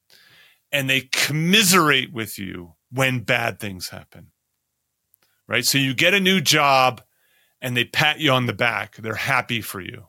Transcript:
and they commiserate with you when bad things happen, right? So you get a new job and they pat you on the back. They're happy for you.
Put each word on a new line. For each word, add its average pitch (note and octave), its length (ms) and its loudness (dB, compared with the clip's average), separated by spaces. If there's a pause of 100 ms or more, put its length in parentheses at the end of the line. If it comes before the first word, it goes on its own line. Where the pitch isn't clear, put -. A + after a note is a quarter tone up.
(720)
and C3+ 180 0
they C3 120 2
commiserate D#3 1080 2
with A2 280 -8
you F2+ 340 -12 (180)
when B2+ 280 0
bad A#2 400 -2
things F#2+ 300 -10
happen, - 420 -20 (1160)
right? A#2 180 -2
So - 120 0
you C3+ 160 0
get E3+ 220 2
a G3 40 2
new F#3+ 220 2
job C3 600 2 (600)
and B2 160 -4
they A#2+ 80 2
pat D3+ 340 -2
you D3 120 2
on B2+ 160 0
the A2 60 -4
back. G#2 420 -4
They're A2 180 -8
happy B2 480 -2
for G2 180 -12
you. - 300 -14